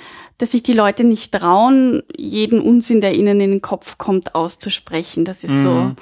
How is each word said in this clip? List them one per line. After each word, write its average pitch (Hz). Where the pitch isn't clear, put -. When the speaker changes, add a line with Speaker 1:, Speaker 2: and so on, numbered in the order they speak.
Speaker 1:
dass 240
sich 240
die 247
Leute 214
nicht 220
trauen, 233
jeden 214
Unsinn, 233
der 196
ihnen 202
in 196
den 196
Kopf -
kommt, -
auszusprechen. 165
Das 185
ist 139
so, 139
Speaker 2:
Mhm. 127